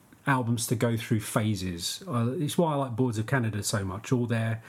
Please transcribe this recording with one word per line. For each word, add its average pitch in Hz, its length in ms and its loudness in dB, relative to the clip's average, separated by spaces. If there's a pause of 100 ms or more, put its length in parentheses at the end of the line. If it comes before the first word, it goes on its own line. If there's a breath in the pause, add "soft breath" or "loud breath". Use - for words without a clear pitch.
(280)
albums 117 400 2
to 127 80 0
go 117 220 2
through 113 240 0
phases. 92 840 -2
Uh, 120 320 0
it's 147 200 -2
why 160 160 4
I - 20 0
like 131 220 -2
Boards 123 220 0
of 107 60 -2
Canada 110 380 0
so 101 220 -2
much. 95 260 -6
All 120 140 4
their 113 440 0